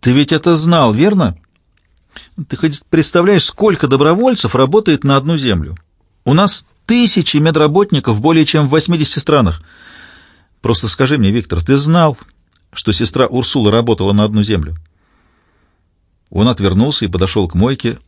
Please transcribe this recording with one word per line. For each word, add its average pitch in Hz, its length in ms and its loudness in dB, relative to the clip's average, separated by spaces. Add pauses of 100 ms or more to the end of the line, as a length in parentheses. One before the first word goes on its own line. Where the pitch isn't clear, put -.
Ты 123 120 0
ведь 139 200 2
это 160 220 2
знал, 156 380 2
верно? 143 460 0 (1080)
Ты - 80 -10
хоть 151 320 -4
представляешь, 175 560 2
сколько 196 420 0
добровольцев 156 680 0
работает 151 500 0
на 139 120 2
одну 147 200 0
землю? 87 400 -4 (480)
У 131 100 0
нас 196 320 0 (200)
тысячи 233 500 0
медработников 151 840 0
более 160 240 2
чем 151 220 0
в 131 40 -2
восьмидесяти 156 500 -2
странах. 117 420 0 (960)
Просто 113 280 -2
скажи 135 300 0
мне, 101 120 2
Виктор, 101 320 -4
ты 135 140 0
знал, 156 420 2 (540)
что - 180 -6
сестра 110 360 0
Урсула 120 440 -2
работала 107 420 0
на 104 120 2
одну 107 180 0
землю?" 85 340 -4 (1500)
Он 101 180 0
отвернулся 98 560 0
и 101 40 -2
подошёл 90 380 -2
к 82 80 -8
мойке 117 520 -2